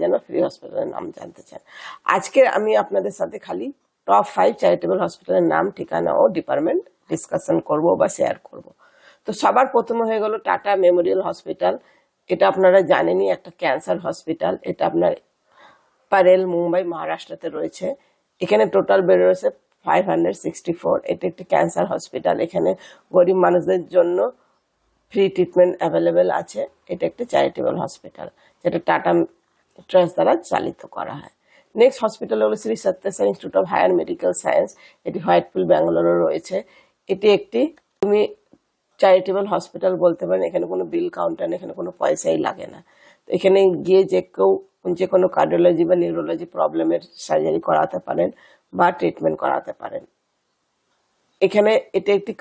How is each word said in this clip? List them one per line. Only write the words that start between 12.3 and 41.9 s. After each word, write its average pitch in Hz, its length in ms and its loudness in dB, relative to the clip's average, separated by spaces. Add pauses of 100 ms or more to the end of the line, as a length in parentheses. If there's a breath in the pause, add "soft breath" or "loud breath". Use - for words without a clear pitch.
এটা 180 200 2
আপনারা 185 260 6 (140)
জানেনই 180 440 2
একটা - 140 -18 (120)
ক্যান্সার 165 420 -2
হসপিটাল। 160 500 -4 (160)
এটা - 200 -8
আপনার 165 220 2 (1000 soft breath)
পারেল, 185 300 6 (100)
মুম্বাই, 175 300 0 (100)
মহারাষ্ট্রতে 160 640 -8
রয়েছে। 160 300 -8 (580)
এখানে 214 200 4 (100)
টোটাল 196 340 4
বেড 185 180 6
রয়েছে 185 220 2 (380)
ফাইভ 170 240 2
হান্ড্রেড 170 340 0
সিক্সটি - 360 -6
ফোর। - 160 0 (160)
এটা 175 180 -6
একটি 175 220 -14
ক্যান্সার 170 400 0
হসপিটাল। - 440 -4 (100)
এখানে 170 240 -2 (460 loud breath)
গরিব 185 280 4
মানুষদের 175 380 0 (120)
জন্য 175 240 2 (920)
ফ্রি 196 140 0 (120)
ট্রিটমেন্ট 180 440 2
অ্যাভেলেবল 170 480 0 (120)
আছে। - 200 -10 (320)
এটা - 180 -4
একটি - 220 -10
চ্যারিটেবল 139 500 -2
হসপিটাল, - 460 -12 (340 soft breath)
যেটা - 160 -2 (100)
টাটা 170 240 0 (760)
ট্রাস্ট 180 280 4
দ্বারা - 160 4 (180)
চালিত - 300 -4 (160)
করা - 240 -8
হয়। - 140 -20 (460 soft breath)
নেক্সট 254 240 4
হসপিটাল 214 400 -4
হলো 214 180 0
শ্রী 226 120 -4 (100)
সত্য 185 200 -4 (120)
সাই 202 140 0
ইনস্টিটিউট - 300 -8
of 190 120 0
হায়ার 180 280 2
মেডিকেল 170 320 -4 (100)
সায়েন্স। - 260 0 (380 soft breath)
এটি 165 200 -8
হোয়াইটফিল্ড, 90 460 0
ব্যাঙ্গালোরে 85 420 2 (100)
রয়েছে। 80 320 -4 (560 soft breath)
এটি 190 140 -2 (120)
একটি, - 220 -4 (400)
তুমি 208 200 2 (800)
চ্যারিটেবল 190 520 4
হসপিটাল 180 400 -2 (120)
বলতে 170 240 0
পারেন। 185 200 0
এখানে 170 240 -4
কোনো 185 200 -4
বিল 175 160 -2 (100)
কাউন্টার 90 300 -4
নেই, 175 100 -4
এখানে 180 220 -14
কোনো 170 100 -8 (100)